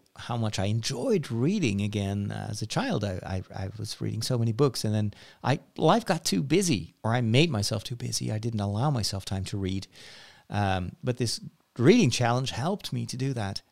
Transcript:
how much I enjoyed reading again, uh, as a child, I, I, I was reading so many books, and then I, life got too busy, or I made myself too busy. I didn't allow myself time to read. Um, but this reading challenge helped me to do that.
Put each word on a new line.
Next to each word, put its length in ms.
how 200
much 220
I 60
enjoyed 680
reading 500
again, 520
uh, 180
as 100
a 60
child, 380
I, 200
I, 400
I 40
was 220
reading 200
so 160
many 160
books, 320
and 80
then 220
I, 180
life 260
got 200
too 180
busy, 600
or 100
I 60
made 280
myself 360
too 100
busy. 380
I 60
didn't 220
allow 300
myself 340
time 200
to 120
read. 300
Um, 540
but 140
this 220
reading 320
challenge 400
helped 420
me 140
to 100
do 180
that. 380